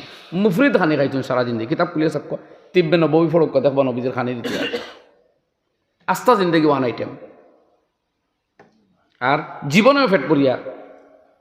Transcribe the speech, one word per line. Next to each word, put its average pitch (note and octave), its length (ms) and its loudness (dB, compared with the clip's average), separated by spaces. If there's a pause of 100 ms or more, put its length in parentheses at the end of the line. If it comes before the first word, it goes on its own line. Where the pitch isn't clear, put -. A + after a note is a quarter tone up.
(340)
মুফরিদ G#3 440 2
খানি D#3 200 2
খাইছেন C3+ 240 -2
সারা B2 220 -2
জিন্দগি, A#2 220 -4
কিতাব D#3+ 280 -2
খুলে D#3 160 0
সাক্ষ্য, - 280 -8 (360)
তিব্বে E3+ 240 2
নবী D#3+ 300 2
ফরক D3+ 320 2
দেখবা C3+ 240 2
নবীজির B2 280 -4
খানি B2 220 -4
দিতে। - 460 -8 (1300)
আস্থা F#3+ 280 2
জিন্দগি E3+ 300 2
ওয়ান C#3 180 2
আইটেম। A#2+ 240 -4 (2000)
আর C3+ 200 0 (280)
জীবনেও A#3+ 400 4
ফেট F#3 220 2
করিয়া C#3 280 2 (840)